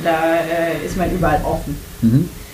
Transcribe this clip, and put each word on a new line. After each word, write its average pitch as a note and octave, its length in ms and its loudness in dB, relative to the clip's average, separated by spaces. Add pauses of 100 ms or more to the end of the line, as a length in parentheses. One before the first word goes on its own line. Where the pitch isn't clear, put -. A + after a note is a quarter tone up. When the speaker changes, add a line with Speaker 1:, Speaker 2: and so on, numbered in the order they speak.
Speaker 1:
da, E3 340 2
äh, E3 480 0
ist F3 120 -4
man E3+ 160 0
überall - 320 2
offen. - 320 -4 (240)
Speaker 2:
Mhm. C3 280 4 (260)